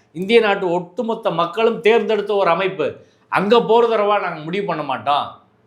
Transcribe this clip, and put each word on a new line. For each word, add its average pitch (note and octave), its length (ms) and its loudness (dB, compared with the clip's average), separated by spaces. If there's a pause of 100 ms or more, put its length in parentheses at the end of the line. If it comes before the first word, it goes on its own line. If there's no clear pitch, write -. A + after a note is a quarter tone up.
(140)
இந்திய G3 260 2
நாட்டு G3 320 2
ஒட்டுமொத்த G#3 580 -4
மக்களும் F3+ 520 -2
தேர்ந்தெடுத்த G#3+ 520 2
ஒரு F#3+ 160 2
அமைப்பு. E3 460 -2 (320)
அங்க G#3 340 2
போர் A3+ 280 2
தரவா G#3 320 0
நாங்க F3 220 -6
முடிவு F3 220 -4
பண்ண D#3 180 -4
மாட்டோம், B2+ 580 -4 (260)